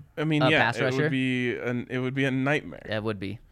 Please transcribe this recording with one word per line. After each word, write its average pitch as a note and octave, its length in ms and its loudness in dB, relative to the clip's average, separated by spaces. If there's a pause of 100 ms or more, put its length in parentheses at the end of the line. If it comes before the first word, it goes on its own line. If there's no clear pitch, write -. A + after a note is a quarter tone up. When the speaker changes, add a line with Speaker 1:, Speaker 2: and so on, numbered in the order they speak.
(180)
Speaker 1:
I D#3+ 60 -2
mean, D3+ 180 2
Speaker 2:
a - 80 6
Speaker 1:
yeah, D3+ 140 6
Speaker 2:
pass A2+ 140 2
Speaker 1:
it B2 60 0
Speaker 2:
rusher? C3 200 0
Speaker 1:
would D#3+ 80 0
be B2+ 460 0
an, A#2+ 320 -4
it B2+ 100 -2
would B2+ 140 -2
be C#3 120 0
a C3+ 60 0
nightmare. C3 580 -2
Speaker 2:
It G#2+ 140 -2
would G#2+ 160 -4
be. G2 200 -8 (120)